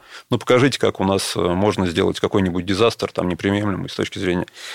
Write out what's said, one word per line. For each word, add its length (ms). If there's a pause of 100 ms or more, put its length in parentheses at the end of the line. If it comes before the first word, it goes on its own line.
(280)
«Ну, 80
покажите, 420
как 220
у 40
нас, 300
э, 60
можно 460
сделать 340
какой-нибудь 460
дизастер, 440
там, 200
неприемлемый 580
с 60
точки 240
зрения 260 (300)